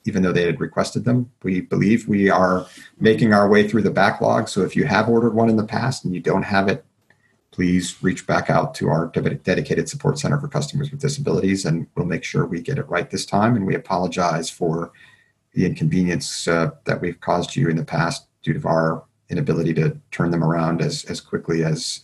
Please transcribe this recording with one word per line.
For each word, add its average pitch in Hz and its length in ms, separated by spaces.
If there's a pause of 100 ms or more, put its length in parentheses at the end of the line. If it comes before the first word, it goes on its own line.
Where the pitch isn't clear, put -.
even 104 180
though 90 100
they 87 140
had 78 120
requested 90 460
them. 123 240 (140)
We 92 180
believe 98 460
we 98 240
are 90 340 (340)
making 110 340
our 147 140
way 104 200
through 110 160
the 92 80
backlog. 110 580
So 98 140
if - 120
you 95 100
have 107 220
ordered 117 280
one 113 160
in 110 60
the 107 60
past 117 420
and 90 100
you 87 60
don't 90 200
have 196 260
it, - 160 (680)
please 90 500
reach 92 240
back 85 240
out 80 260
to - 120
our 82 200
de-, 78 280
dedicated - 540
support - 280
center - 220
for 143 80
customers 147 420
with - 120
disabilities, 95 640
and 82 200 (100)
we'll 87 100
make 85 180
sure - 220
we 85 160
get 71 160
it - 100
right 87 220
this - 160
time. 110 320
And 98 100
we - 80
apologize 87 760
for 85 420 (600)
the 95 120
inconvenience, 85 840
uh, 82 240 (140)
that - 160
we've 87 180
caused 87 380
you 87 100
in 82 80
the 80 80
past 82 420 (160)
due - 160
to 76 100
our 80 360 (260)
inability 82 440
to 78 240 (140)
turn 85 200
them 80 140
around 82 360
as, 76 240
as 85 140
quickly - 440
as, - 400